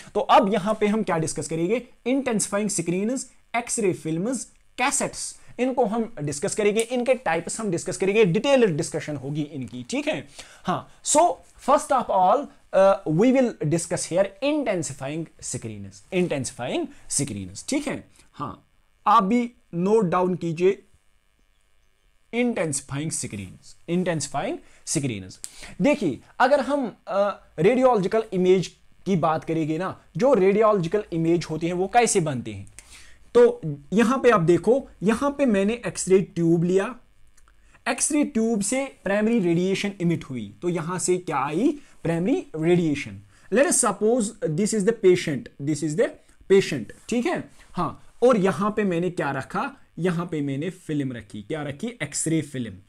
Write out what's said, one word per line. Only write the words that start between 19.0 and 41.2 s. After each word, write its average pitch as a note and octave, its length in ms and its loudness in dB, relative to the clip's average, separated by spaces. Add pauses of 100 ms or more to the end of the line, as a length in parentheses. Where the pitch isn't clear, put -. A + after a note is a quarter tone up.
आप G#3 160 6
भी A#3+ 280 0 (220)
नोट G3+ 300 2
डाउन F#3 320 0
कीजिए F3 480 0 (1500)
इंटेंसिफाइंग E3+ 800 -4
स्क्रीन्स, - 640 -12 (120)
इंटेंसिफाइंग F3 680 -4 (280)
स्क्रीन्स। G#2+ 540 -6 (420)
देखिए, F#3 380 0 (200)
अगर C4+ 200 4
हम, B3+ 360 -4 (120)
अ, G3 400 -2 (120)
रेडियोलॉजिकल A3+ 640 4 (100)
इमेज F#3 340 4 (380)
की G3 100 0
बात D#3+ 280 0
करेंगे D#3 340 -2
ना, E3+ 240 -8 (160)
जो B3+ 160 4
रेडियोलॉजिकल G3+ 720 4 (100)
इमेज E3 360 0
होती D#3+ 180 -4
है F3 60 -4
वो F3+ 140 -2
कैसे A3+ 320 2
बनते C3 320 -4
हैं, G2 220 -16 (600)
तो A#3+ 280 6 (320)
यहां A3 260 2
पे A#3+ 100 4
आप G#3+ 120 6
देखो, F3 480 2 (140)
यहां A3+ 280 0
पे C#4+ 140 0
मैंने G3+ 280 2
एक्सरे F#3 480 0
ट्यूब E3+ 420 2
लिया, F#3+ 320 0 (920)
एक्सरे D4 340 0
ट्यूब A3+ 380 0
से C4 420 -4
प्राइमरी G#3+ 360 2
रेडिएशन F3+ 520 0 (100)
इमिट E3 220 0
हुई, A2 380 -12
तो F3 80 -4
यहां E3+ 300 -4
से F3+ 180 0
क्या E3 200 -6